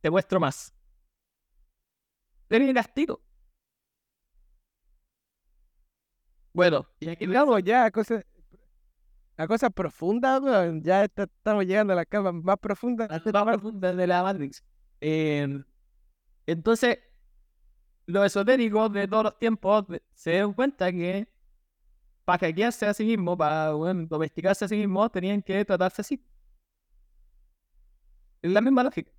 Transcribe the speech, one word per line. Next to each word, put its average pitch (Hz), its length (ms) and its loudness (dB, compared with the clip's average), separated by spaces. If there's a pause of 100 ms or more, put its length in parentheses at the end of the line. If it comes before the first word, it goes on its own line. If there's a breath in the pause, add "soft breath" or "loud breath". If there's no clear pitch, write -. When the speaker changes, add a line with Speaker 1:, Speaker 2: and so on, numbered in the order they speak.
Speaker 1:
Te 156 100 -2
muestro 185 280 0
más. - 340 -4 (1700)
Premio 269 220 4
y 262 40 0
castigo. - 480 -2 (3250)
Bueno, 170 340 2 (120)
y 160 100 -8
aquí - 160 -8
Speaker 2:
Vamos 233 380 4
ya 226 220 4
a 208 60 2
cosas, 220 320 -4 (1120)
a 160 100 -4
cosas 226 260 0
profundas, 233 680 0
weón. 180 440 0
Ya 190 220 4
está, 202 180 -6
estamos 208 420 -2
llegando 196 280 2
a - 20 4
las 170 100 -2
capas 196 280 -2
más 185 260 0
profundas. 220 500 -4
Speaker 1:
Las 165 240 -8
más 208 100 2 (140)
profundas 190 400 -4
de 180 100 0
la 180 140 2
Matrix. 180 420 -6 (380)
Eh, 147 640 -2 (840)
entonces, 220 540 0 (1040)
los 196 200 0
esotéricos 214 680 2
de 202 140 -2
todos 214 160 2
los 214 160 -4
tiempos 214 480 0
de-, 175 160 -10 (100)
se - 180 -6
dieron 196 220 2
cuenta 240 380 -2
que 180 360 -4 (1000)
para 180 140 2
hackearse 196 460 -2
a 208 80 0
sí 220 120 -4
mismo, 185 300 0
para, 156 400 0
weón, 165 320 -2
domesticarse 165 580 -2
a - 20 -8
sí 208 100 -2
mismo, 208 320 0
tenían 190 320 -2
que 196 240 -2
tratarse 185 360 0
así. - 220 -8 (2250)
Es 175 80 0
la 208 100 4
misma 254 220 2
lógica. - 360 -4